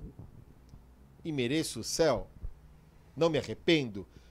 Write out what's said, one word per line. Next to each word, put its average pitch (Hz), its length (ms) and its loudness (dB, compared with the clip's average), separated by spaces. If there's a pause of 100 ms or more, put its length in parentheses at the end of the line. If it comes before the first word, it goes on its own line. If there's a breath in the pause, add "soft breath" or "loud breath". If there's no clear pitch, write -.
(1200)
E 165 80 -4
mereço 139 480 0
o 104 40 -6
céu? 139 440 2 (880)
Não 156 120 4
me 151 100 2
arrependo? 113 680 0 (240 loud breath)